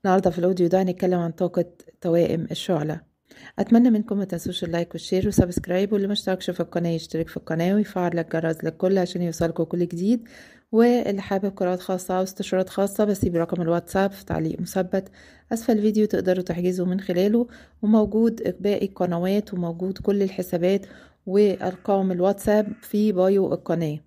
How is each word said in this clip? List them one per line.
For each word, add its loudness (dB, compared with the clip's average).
النهاردة 4
في -8
الفيديو 2
ده 4
هنتكلم 0
عن -2
طاقة -2
توائم 2
الشعلة. -4
أتمنى 6
منكم 0
ما -2
تنسوش -6
اللايك -4
والشير -2
وسبسكرايب، 2
واللي 2
ما -2
اشتركش -2
في -6
القناة 0
يشترك -4
في -14
القناة 0
ويفعل 0
الجرس -2
للكل 0
عشان -2
يوصلكوا -2
كل -2
جديد، 0
واللي 2
حابب -2
قراءات -2
خاصة -4
أو 0
استشارات -2
خاصة 0
بسيب 0
رقم -2
الواتساب 0
في -20
تعليق -4
مثبت -4
أسفل -2
الفيديو 2
تقدروا 0
تحجزوا -2
من -2
خلاله، 0
وموجود 2
باقي 0
القنوات -2
وموجود -4
كل 0
الحسابات 0
وأرقام 2
الواتساب 2
في 0
بايو 2
القناة. -2